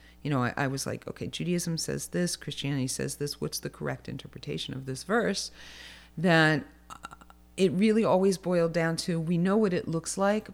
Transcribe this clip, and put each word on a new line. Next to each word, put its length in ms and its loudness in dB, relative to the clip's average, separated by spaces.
you 80 -2
know, 140 2
I, 120 0
I 100 0
was 200 -4
like, 200 -6
"Okay, 220 -8
Judaism 500 -2
says 300 -4
this, 280 -2
Christianity 520 -4
says 280 -4
this, 240 -6
what's 200 -6
the 100 -8
correct 380 -8
interpretation 680 -10
of 120 -8
this 180 -8
verse?" 460 -2
That, 460 4
uh, 60 -14
it 160 6
really 320 4
always 340 4
boiled 340 2
down 240 2
to, 240 -2
we 180 0
know 180 4
what 160 4
it 140 0
looks 320 -4
like, 360 2